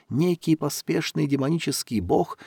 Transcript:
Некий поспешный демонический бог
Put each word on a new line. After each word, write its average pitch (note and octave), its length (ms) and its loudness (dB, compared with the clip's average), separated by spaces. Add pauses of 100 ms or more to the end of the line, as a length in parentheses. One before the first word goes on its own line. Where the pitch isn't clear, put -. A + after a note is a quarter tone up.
Некий E3 460 2
поспешный - 720 -2
демонический C#3 720 0
бог D3 480 0